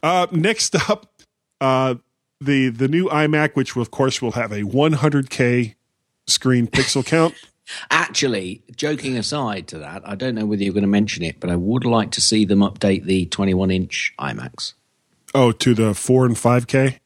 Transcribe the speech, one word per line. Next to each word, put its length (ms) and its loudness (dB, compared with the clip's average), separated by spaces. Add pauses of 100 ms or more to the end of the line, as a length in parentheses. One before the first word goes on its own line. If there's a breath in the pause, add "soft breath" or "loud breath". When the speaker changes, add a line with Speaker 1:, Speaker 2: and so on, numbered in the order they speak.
Speaker 1:
Uh, 280 2
next 440 0 (140)
up, 320 -4 (380)
uh, 360 2 (440)
the, 300 2
the 180 0
new 220 2
iMac, 440 0
which 220 -2
will, 80 -2
of 80 -8
course 300 -2
will 100 -4
have 200 -4
a 120 -6
one 300 2
hundred 360 0
K 460 0 (520)
screen 400 2
pixel 380 0
count. 340 2
<laughs> 520 -12
Speaker 2:
Actually, 720 -2 (120)
joking 420 -4
aside 500 -6
to 120 -16
that, 260 -16
I 100 -10
don't 200 -4
know 100 -2
whether 180 -2
you're 100 -2
gonna 140 2
mention 360 2
it, 160 -8
but 100 -6
I 60 0
would 300 0
like 260 2
to 100 -4
see 240 2
them 140 4
update 460 0
the 220 0
twenty-one 440 0
inch 480 -4
iMacs. 540 -10 (600)
Speaker 1:
Oh, 180 6
to 220 2
the 180 2
four 320 2
and 120 0
five 300 2
K? 380 0